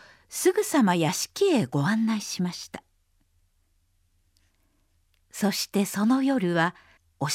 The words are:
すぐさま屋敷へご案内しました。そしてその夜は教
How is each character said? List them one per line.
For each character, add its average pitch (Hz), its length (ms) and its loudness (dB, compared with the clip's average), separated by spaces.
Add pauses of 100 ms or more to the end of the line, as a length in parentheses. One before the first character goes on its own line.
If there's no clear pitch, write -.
(280)
す - 240 0
ぐ 403 120 0
さ 285 180 2
ま 180 140 4
屋 160 160 2
敷 - 340 -2
へ 247 200 2
ご 143 200 0
案 220 180 0
内 220 160 0
し - 220 -6
ま 175 80 -2
し - 180 -14
た。 - 140 -18 (2500)
そ 202 220 -2
し - 160 -6
て 202 160 0
そ 196 200 -4
の 262 200 2
夜 233 280 0
は 170 220 0 (460)
教 - 140 -4